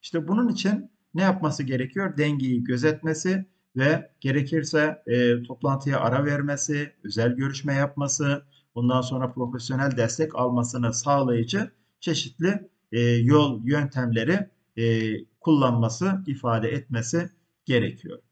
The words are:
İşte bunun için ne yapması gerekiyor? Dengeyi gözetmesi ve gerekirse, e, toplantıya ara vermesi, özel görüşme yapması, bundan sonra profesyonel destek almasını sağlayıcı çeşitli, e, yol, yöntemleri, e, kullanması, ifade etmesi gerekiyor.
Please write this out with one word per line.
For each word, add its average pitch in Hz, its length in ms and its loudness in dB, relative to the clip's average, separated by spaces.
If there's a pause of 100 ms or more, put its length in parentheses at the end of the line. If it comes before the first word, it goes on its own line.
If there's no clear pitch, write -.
İşte 160 220 -4
bunun 226 200 2
için 202 420 -2 (240)
ne 165 80 0
yapması 170 400 0
gerekiyor? 135 540 -2
Dengeyi 135 480 0
gözetmesi 156 800 0 (300)
ve 139 340 2 (100)
gerekirse, 151 880 0
e, 120 360 2
toplantıya 135 580 -2
ara 123 240 2
vermesi, 143 680 -2 (120)
özel 113 280 0
görüşme 139 420 -2
yapması, 143 720 -2 (300)
bundan 123 260 2
sonra 127 320 -4
profesyonel 127 640 -2
destek 120 380 0
almasını 120 600 0
sağlayıcı 135 760 0 (300)
çeşitli, 170 680 -2 (240)
e, 117 80 0
yol, 120 680 4
yöntemleri, 139 840 0 (260)
e, 113 380 0 (260)
kullanması, 139 840 2
ifade 117 420 -2
etmesi 135 640 -4 (340)
gerekiyor. - 540 -2 (120)